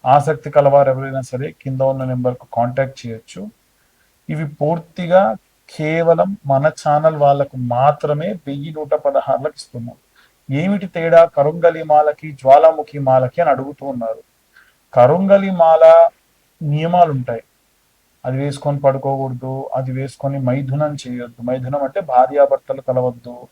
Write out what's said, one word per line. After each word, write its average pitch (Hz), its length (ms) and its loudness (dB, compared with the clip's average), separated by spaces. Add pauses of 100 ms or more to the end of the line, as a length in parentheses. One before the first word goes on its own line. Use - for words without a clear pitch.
ఆసక్తి 143 440 0
కలవారు 139 400 4
ఎవరైనా 135 320 -4
సరే 127 300 -10
కింద 131 300 -8
ఉన్న 135 220 -2
నెంబర్కు 123 500 -4
కాంటాక్ట్ 127 540 -4
చేయొచ్చు. 117 420 -14 (800)
ఇవి 156 180 -6
పూర్తిగా 170 880 -2 (420)
కేవలం 165 680 0
మన 139 220 0
ఛానల్ 156 480 0
వాళ్ళకు 143 420 0
మాత్రమే 143 760 -2
వెయ్యి 143 380 -10
నూట 151 220 -6
పదహారులకు 139 640 -2
ఇస్తున్నాం. 117 380 -14 (560)
"ఏమిటి 185 360 -4
తేడా 165 380 4
కరుంగలి 160 580 0
మాలకి, 151 480 0
జ్వాలాముఖి 147 680 4
మాలకి?" 131 420 0
అని 165 80 2
అడుగుతూ 135 360 -4
ఉన్నారు. 117 320 -8 (760)
కరుంగలి 190 580 4
మాల 165 580 6 (520)
నియమాలు 160 500 0
ఉంటాయి. 123 320 -6 (840)
అది 127 120 -4
వేసుకొని 143 420 -6
పడుకోకూడదు, 135 960 -4
అది 131 160 -6
వేసుకొని 135 480 -8
మైథునం 139 560 -4
చేయొద్దు, 123 480 -12
మైథునం 127 400 -4
అంటే 135 180 -6
భార్యాభర్తలు 135 800 0
కలవద్దు 123 720 -6